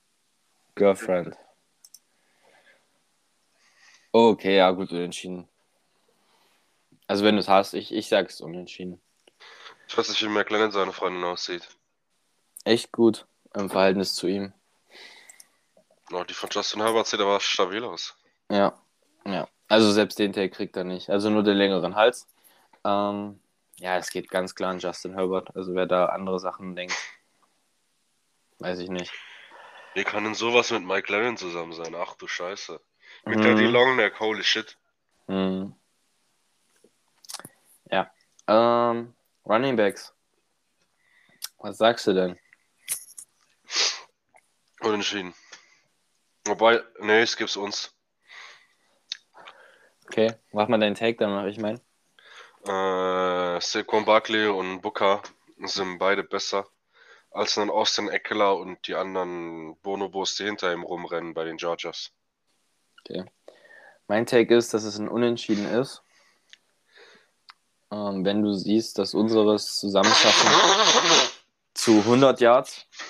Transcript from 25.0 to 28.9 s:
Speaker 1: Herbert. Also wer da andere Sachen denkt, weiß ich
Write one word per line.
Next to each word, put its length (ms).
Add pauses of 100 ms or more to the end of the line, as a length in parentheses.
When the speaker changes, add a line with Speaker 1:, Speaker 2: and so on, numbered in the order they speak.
Speaker 1:
Herbert. 420
Also 180
wer 120
da 200
andere 320
Sachen 380
denkt, 180 (1600)
weiß 220
ich 100